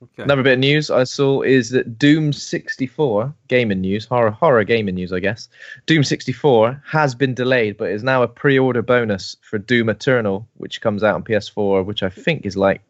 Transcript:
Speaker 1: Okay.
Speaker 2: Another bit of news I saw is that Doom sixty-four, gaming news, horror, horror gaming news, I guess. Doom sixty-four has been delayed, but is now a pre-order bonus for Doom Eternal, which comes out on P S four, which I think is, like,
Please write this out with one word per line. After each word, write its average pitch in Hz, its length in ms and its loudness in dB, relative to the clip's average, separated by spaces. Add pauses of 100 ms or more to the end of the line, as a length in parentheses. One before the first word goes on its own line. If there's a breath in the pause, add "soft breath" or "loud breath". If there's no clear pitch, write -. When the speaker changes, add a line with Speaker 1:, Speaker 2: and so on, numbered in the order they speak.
Speaker 1:
Okay. 120 220 -18
Speaker 2:
Another 135 180 2
bit 131 120 4
of 127 40 2
news 147 320 0
I 127 140 2
saw 135 380 0
is 120 280 2
that 123 280 -2
Doom 147 340 4
sixty-four, 135 1000 -4 (140)
gaming 113 340 0
news, 98 240 -2
horror, 117 280 0
horror 120 320 2
gaming 101 320 0
news, 90 160 -6
I 92 80 -2
guess. 101 280 -4 (380 loud breath)
Doom 160 160 4
sixty-four 127 840 0
has 147 300 0
been 131 200 -2
delayed, 123 420 0
but 85 140 -6
is 104 120 -4
now 131 200 2
a 117 60 0
pre-order 131 540 0
bonus 110 600 -2
for - 160 -8
Doom 113 300 0
Eternal, 107 580 -2 (100)
which - 240 -14
comes 104 240 -2
out 104 100 2
on 87 80 -4
P 113 120 -4
S 101 140 -2
four, 98 360 0
which 104 180 -6
I 95 60 -4
think - 380 -6
is, 92 100 -6
like, 95 340 2